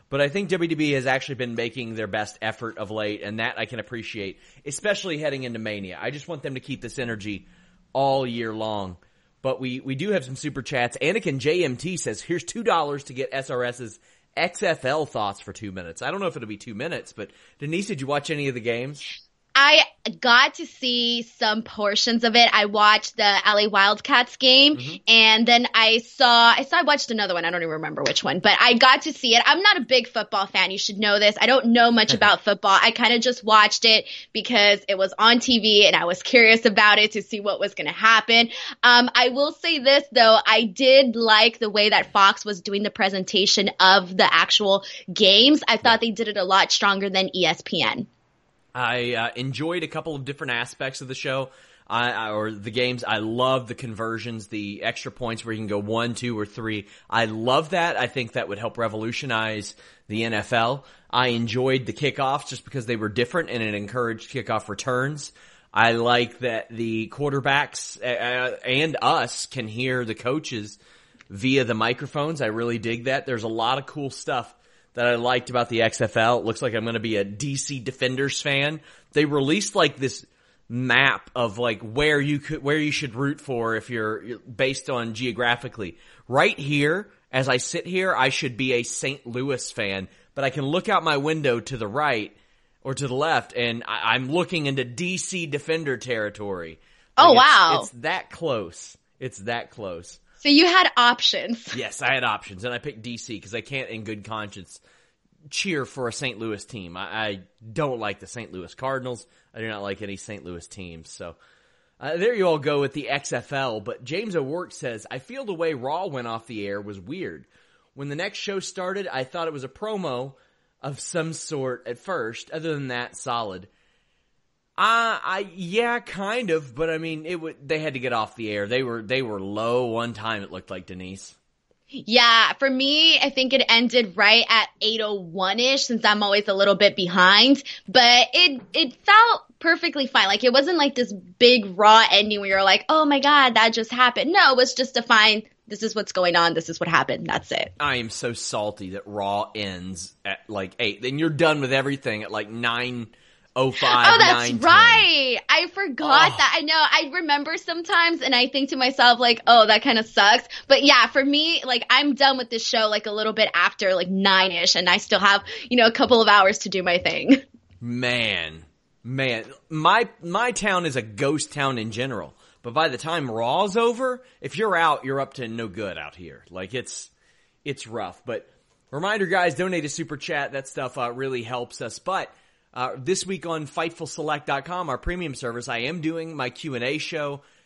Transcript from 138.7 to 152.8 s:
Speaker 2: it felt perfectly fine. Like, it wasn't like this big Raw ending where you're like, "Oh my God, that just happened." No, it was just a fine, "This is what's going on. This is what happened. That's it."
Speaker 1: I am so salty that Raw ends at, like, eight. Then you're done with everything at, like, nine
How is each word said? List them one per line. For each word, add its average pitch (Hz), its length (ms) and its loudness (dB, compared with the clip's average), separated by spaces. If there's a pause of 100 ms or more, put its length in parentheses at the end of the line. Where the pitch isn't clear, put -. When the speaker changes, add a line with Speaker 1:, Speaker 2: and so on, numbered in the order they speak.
Speaker 2:
it 294 220 -2 (100)
felt 427 380 6 (180)
perfectly 330 460 0
fine. 226 220 2
Like, 214 160 0
it 247 100 4
wasn't 294 240 2
like 285 160 2
this 247 180 -4
big 208 640 4
Raw 214 360 8
ending 208 280 2
where 196 100 -6
you're 196 140 2
like, 196 240 4
"Oh 311 180 4
my 285 140 2
God, 269 360 4
that 226 180 4
just 226 180 -4
happened." 240 400 2
No, 349 200 6
it 247 60 2
was 254 180 2
just 254 220 -4
a 240 40 -2
fine, 220 400 4 (260)
"This 208 140 -12
is 220 140 -4
what's 208 160 -6
going 175 240 2
on. 170 180 4
This - 160 -4
is 165 100 -8
what - 80 -4
happened. 160 380 0
That's - 260 -4
it." - 280 -6
Speaker 1:
I 143 160 -2
am 113 160 -6
so 120 220 -6
salty 104 580 -8
that 98 160 -12
Raw 101 480 -4
ends 92 680 -10
at, 98 260 -8
like, 98 280 -8
eight. 107 240 -4
Then 131 160 -4
you're 165 140 0
done 156 300 2
with 131 120 -2
everything 135 480 -2
at, 95 100 -12
like, 107 180 -6
nine 120 580 -4 (520)